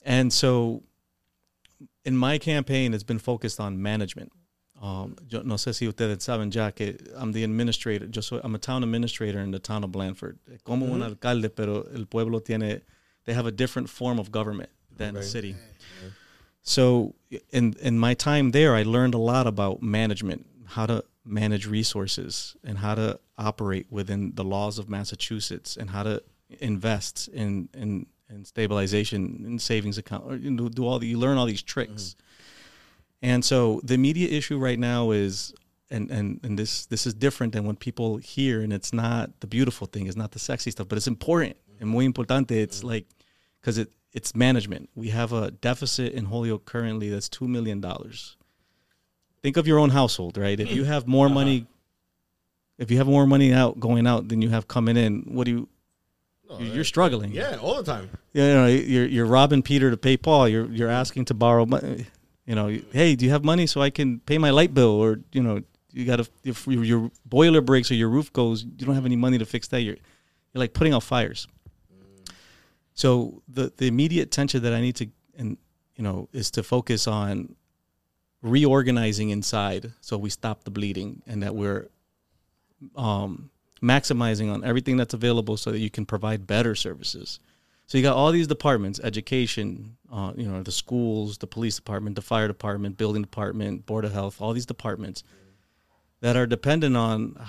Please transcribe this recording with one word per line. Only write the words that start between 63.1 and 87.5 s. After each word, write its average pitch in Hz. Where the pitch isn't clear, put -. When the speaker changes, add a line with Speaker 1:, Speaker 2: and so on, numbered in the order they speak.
Speaker 1:
do 123
you 127
have 147
money 170
so 143
I 139
can 135
pay 151
my 151
light 160
bill?" 120
Or, 110
you 135
know, 107
you 127
gotta, 120
if 127
your, 123
your 117
boiler 156
breaks 127
or 127
your 113
roof 143
goes, 113
you 123
don't 135
have 131
any 123
money 127
to 110
fix 113
that. 127
You're, 104
you're, 127
like, 123
putting 160
out 117
fires. -
So 123
the, 127
the 131
immediate 151
tension 139
that 117
I 117
need 123
to, 117
and, 117
you 117
know, 95
is 127
to 107
focus 120
on 101
reorganizing 120
inside 101
so -
we 101
stop -
the 104
bleeding 101
and 107
that 104
we're, 101
um, 101
maximizing 120
on 104
everything 127
that's 120
available 113
so 113
that 110
you 107
can 104
provide 107
better 107
services. -